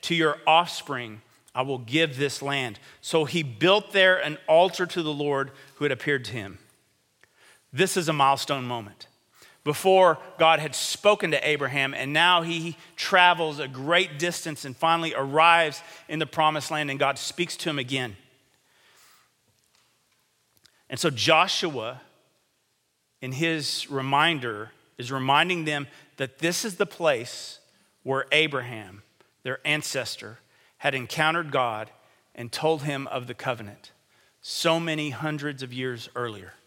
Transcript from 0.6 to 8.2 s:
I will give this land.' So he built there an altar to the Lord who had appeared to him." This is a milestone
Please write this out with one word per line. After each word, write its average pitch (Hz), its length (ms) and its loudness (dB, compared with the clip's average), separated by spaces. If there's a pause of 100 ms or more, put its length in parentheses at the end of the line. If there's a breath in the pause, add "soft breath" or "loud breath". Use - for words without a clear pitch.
I 127 80 -2
will 135 160 -2
give 135 380 0
this 135 260 -4
land.' 139 380 -4 (220 loud breath)
So 160 240 0
he 160 180 -2
built 170 480 2
there 185 260 6
an 151 200 -4 (100)
altar 180 380 4
to 170 180 -4
the 151 100 -2
Lord 143 380 -2 (240 loud breath)
who 147 100 -2
had 139 60 2
appeared 135 340 -2
to 104 60 -10
him." 104 280 -10 (1120 soft breath)
This 185 240 0
is 165 100 -2
a 160 60 0
milestone 139 520 2